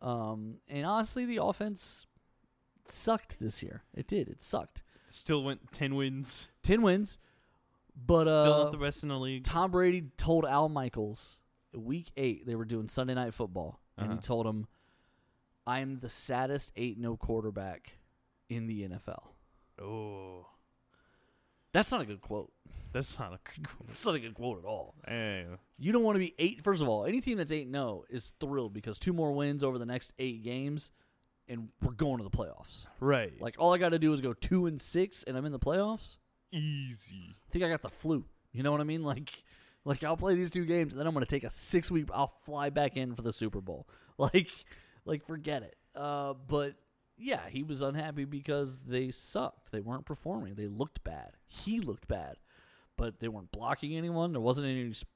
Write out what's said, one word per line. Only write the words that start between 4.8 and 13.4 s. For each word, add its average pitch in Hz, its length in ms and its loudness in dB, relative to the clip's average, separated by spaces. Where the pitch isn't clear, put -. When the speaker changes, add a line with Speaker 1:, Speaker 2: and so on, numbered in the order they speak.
Speaker 2:
Still 147 340 0
went - 280 -4
ten 139 240 0
wins. 135 540 -4
Speaker 1:
Ten 220 180 8
wins. 202 380 6
But, 160 300 6
Speaker 2:
Still 151 300 10
Speaker 1:
uh, 147 100 8
Speaker 2:
not 147 80 2
the 151 60 -4
best 143 260 -2
in 147 60 -2
the 135 100 0
league. 131 240 -4
Speaker 1:
Tom 170 280 4
Brady 180 460 6
told 165 280 6
Al 147 240 6
Michaels, 120 680 -2
week 131 400 -4
eight, 127 320 0
they 117 80 -2
were 113 100 -2
doing 110 220 -2
Sunday 127 260 0
Night 123 200 -2
Football. 90 480 -6